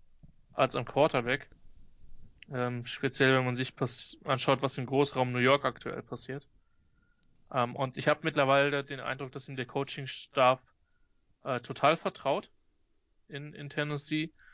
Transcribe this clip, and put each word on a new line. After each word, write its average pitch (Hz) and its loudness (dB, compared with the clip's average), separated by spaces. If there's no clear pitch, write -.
als 135 0
am 127 -2
Quarterback. 135 0
Ähm, 123 -4
speziell, 131 2
wenn 131 2
man 123 -2
sich 127 -4
pass-, - -4
anschaut, 135 2
was 135 -2
im 123 -6
Großraum 131 2
New 123 0
York 135 4
aktuell - -4
passiert. 131 -10
Ähm, 123 0
und 131 -2
ich - 0
hab 151 2
mittlerweile 139 4
den 139 -10
Eindruck, 131 -6
dass - -12
ihm 139 -10
der 127 -4
Coaching-Stab, 135 0
äh, 127 -2
total 147 2
vertraut - -2
in, 147 -12
in 143 -12
Tennessee. 151 -2